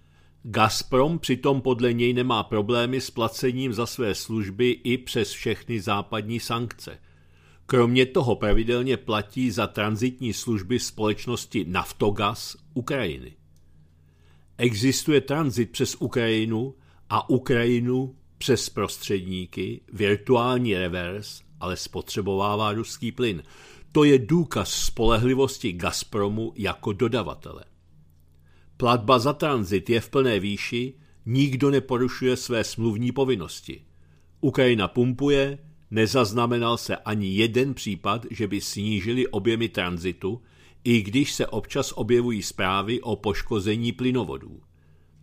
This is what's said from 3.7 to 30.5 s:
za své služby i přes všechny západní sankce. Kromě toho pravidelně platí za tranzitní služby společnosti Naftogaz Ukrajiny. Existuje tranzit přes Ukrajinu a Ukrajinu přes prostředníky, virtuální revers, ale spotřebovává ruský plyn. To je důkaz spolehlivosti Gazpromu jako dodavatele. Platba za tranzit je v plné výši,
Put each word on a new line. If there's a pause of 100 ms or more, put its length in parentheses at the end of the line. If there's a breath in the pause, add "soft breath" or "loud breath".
za
své
služby
i
přes
všechny
západní
sankce. (680 soft breath)
Kromě
toho
pravidelně
platí
za
tranzitní
služby
společnosti
Naftogaz (180)
Ukrajiny. (1200 soft breath)
Existuje
tranzit
přes
Ukrajinu (360 soft breath)
a
Ukrajinu (220)
přes
prostředníky, (120)
virtuální
revers, (180)
ale
spotřebovává
ruský
plyn. (500 loud breath)
To
je
důkaz
spolehlivosti
Gazpromu
jako
dodavatele. (1120 soft breath)
Platba
za
tranzit
je
v
plné
výši, (320 soft breath)